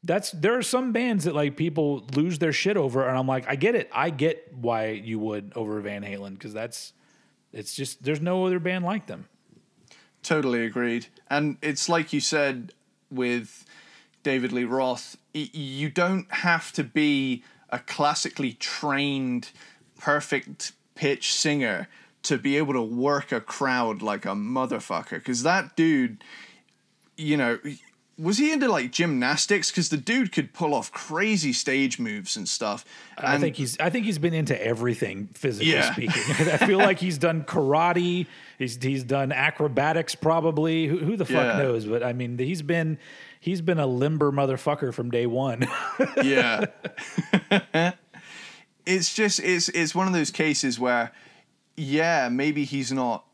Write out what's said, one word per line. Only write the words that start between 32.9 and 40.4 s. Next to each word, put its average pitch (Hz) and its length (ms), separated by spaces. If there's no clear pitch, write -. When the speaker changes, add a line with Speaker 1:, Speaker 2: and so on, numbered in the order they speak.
Speaker 1:
I 143 160
Speaker 2:
And 143 80
Speaker 1:
think 156 140
he's, 131 240
I 165 100
think 220 160
he's 190 120
been 165 160
into 147 300
everything, 110 680
physically 135 380
Speaker 2:
Yeah. 143 200
Speaker 1:
speaking. 123 300
<laughs> 123 60
I 151 60
feel 202 200
like 190 220
he's 180 180
done 165 260
karate. 175 840
He's, 123 220
he's 131 220
done 135 300
acrobatics, 147 840
probably. 160 720